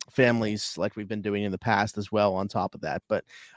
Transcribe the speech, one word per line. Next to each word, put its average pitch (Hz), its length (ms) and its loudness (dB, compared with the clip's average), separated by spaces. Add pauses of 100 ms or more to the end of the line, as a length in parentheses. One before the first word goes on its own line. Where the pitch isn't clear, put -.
(100)
families 113 680 2
like 90 200 -2
we've 104 120 -8
been 107 140 -6
doing 101 220 0
in 98 80 -2
the 90 60 -2
past 110 380 0
as 104 160 -6
well 104 220 4
on 98 140 -2
top 98 260 -2
of 104 80 -18
that. 78 260 -4
But, 101 160 0 (320)